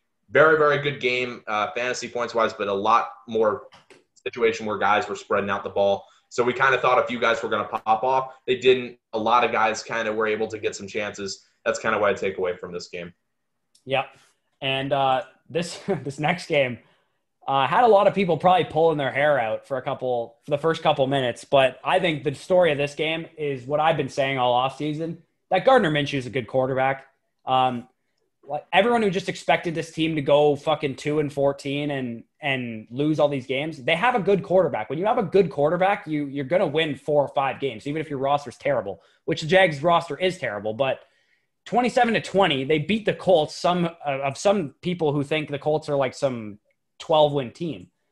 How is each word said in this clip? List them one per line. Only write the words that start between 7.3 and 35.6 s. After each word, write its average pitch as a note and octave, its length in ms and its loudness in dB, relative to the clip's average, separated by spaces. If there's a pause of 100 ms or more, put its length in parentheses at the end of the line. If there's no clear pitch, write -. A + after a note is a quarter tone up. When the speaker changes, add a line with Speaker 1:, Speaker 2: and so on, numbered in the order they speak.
Speaker 1:
were A2 60 -6
gonna G#2 160 -2
pop A2 380 0
off. C3 320 0 (120)
They B2+ 80 2
didn't. B2 420 2 (160)
A A2+ 60 -4
lot A#2 240 4
of A2+ 80 0
guys A2 320 0
kinda A2+ 280 -4
were A2 140 -2
able G#2+ 220 -2
to A2 100 -10
get G#2 180 -4
some G2+ 120 -14
chances. G2+ 580 -8 (200)
That's A2+ 120 0
kinda A2 220 -2
what G#2 100 4
I G2 40 2
take F#2+ 260 -4
away F2+ 160 -2
from F2+ 160 -14
this F2 160 -12
game. F2 260 -14 (720)
Speaker 2:
Yep. C3 200 -2 (560)
And, C3+ 320 -4
uh, C3 300 2 (260)
this, E3+ 340 -6
<laughs> - 40 -8 (160)
this C#3 160 -10
next E3+ 280 -2
game, C3 320 0 (680)
uh, C3+ 220 2
had F#3+ 160 4
a A#3+ 40 6
lot G3+ 200 6
of - 80 2
people F3 220 0
probably F3+ 260 4
pulling D#3+ 340 2
their C3+ 140 -2
hair C#3+ 260 2
out A2 300 -4
for C3 100 -6
a B2+ 40 -6
couple, B2 640 -6
for D3 60 -10
the C#3+ 60 2
first D#3+ 240 -2
couple C#3+ 240 2
minutes. C3 380 -2
But C3 400 4
I E3 160 0
think D#3+ 240 0
the C#3+ 100 -2
story F3+ 380 2
of C#3 60 0
this C#3+ 180 -2
game D#3+ 320 -4 (100)
is C#3 300 -6
what D3 140 0
I've D#3+ 160 4
been C3+ 120 -4
saying C3+ 300 -2
all B2 280 2
offseason, D3+ 500 -6 (320)
that F#3 160 2
Gardner A#3 260 6
Minshew C#3+ 260 0
is B2 80 -4
a B2 40 -10
good A2 180 -4
quarterback. C3+ 580 0 (400)
Um, B2+ 440 0 (560)
like, C#3+ 280 -10
everyone A#3 280 4
who G3+ 80 2
just F3+ 200 -2
expected E3+ 440 -2
this D#3 180 -6
team D#3+ 240 -2
to D3+ 60 -2
go D3 340 4
fucking C#3+ 400 -2
two D3+ 240 -4
and C#3+ 120 -2
fourteen C#3+ 600 -2
and, B2 320 -6 (180)
and B2 500 -6
lose D3 280 0
all D3 100 4
these C#3 180 -6
games, C#3+ 360 -6
they E3 120 2
have B3 200 0
a A3 40 0
good F#3+ 240 0
quarterback. D3 460 0
When C#3 100 -4
you F#3+ 60 -4
have A#3 120 0
a A#3 60 -2
good F3+ 260 2
quarterback, F3 580 0